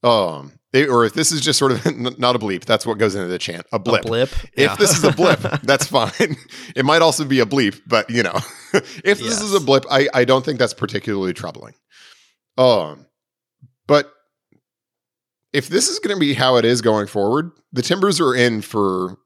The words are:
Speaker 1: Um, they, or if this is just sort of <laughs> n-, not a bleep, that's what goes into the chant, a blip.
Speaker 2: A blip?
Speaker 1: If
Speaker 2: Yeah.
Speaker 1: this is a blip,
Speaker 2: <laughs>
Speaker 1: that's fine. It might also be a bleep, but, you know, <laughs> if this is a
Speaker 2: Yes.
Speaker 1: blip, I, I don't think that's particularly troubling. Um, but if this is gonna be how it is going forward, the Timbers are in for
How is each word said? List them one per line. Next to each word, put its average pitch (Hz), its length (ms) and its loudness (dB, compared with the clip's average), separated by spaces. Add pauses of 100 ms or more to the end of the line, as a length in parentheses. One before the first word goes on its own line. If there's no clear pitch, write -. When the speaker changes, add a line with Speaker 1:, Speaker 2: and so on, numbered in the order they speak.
Speaker 1:
Um, 85 500 0 (180)
they, 139 160 4
or 120 180 4
if 107 80 -2
this 160 180 0
is 151 100 -4
just 143 160 0
sort 135 140 2
of 120 160 -2
<laughs> - 0 -
n-, 123 320 -4
not 123 160 2
a 117 40 0
bleep, 98 260 -6
that's 110 200 0
what 110 140 -4
goes 104 160 0
into 95 120 -6
the 90 120 -6
chant, 87 320 -10
a 113 80 -4
blip. 107 260 0
Speaker 2:
A - 20 -6
blip? 117 220 -2 (240)
Speaker 1:
If 135 160 2
Speaker 2:
Yeah. 98 60 -4
Speaker 1:
this 190 200 2
is 165 80 -2
a 151 80 4
blip, 160 280 2
Speaker 2:
<laughs> 143 240 -6
Speaker 1:
that's 139 240 0
fine. 135 500 -2 (380)
It 135 100 -2
might 160 160 4
also 160 240 2
be 131 140 2
a 113 80 4
bleep, 110 400 0
but, 110 240 0
you 117 100 0
know, 92 160 -2 (160)
<laughs> - 200 -14
if - 460 -2
this 220 220 -6
is 208 120 -4
a - 20 0
Speaker 2:
Yes. 175 80 2
Speaker 1:
blip, 135 260 2
I, 139 240 2
I 127 100 2
don't 131 220 2
think 135 140 -6
that's 120 160 0
particularly 101 580 -6
troubling. 60 400 -14 (880)
Um, 85 480 2 (800)
but 143 260 2 (1400)
if 135 160 -2
this 180 220 0
is 339 80 -6
gonna 202 220 -4
be 143 160 0
how 127 220 2
it 117 80 2
is 117 160 2
going 107 260 0
forward, 120 440 -2 (220)
the 123 80 -2
Timbers 185 400 0
are 131 140 2
in 120 260 2
for 95 640 -2